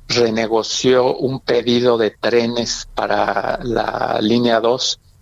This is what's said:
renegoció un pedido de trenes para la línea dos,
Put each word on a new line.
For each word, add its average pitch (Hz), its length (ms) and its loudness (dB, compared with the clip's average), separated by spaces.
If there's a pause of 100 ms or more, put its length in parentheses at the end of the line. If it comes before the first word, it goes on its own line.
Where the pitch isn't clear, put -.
renegoció 117 1080 2
un 131 240 -4
pedido 120 600 2
de 107 120 2
trenes 117 840 -2
para 104 680 -2
la 113 600 -2
línea 117 380 2
dos, 117 400 0 (220)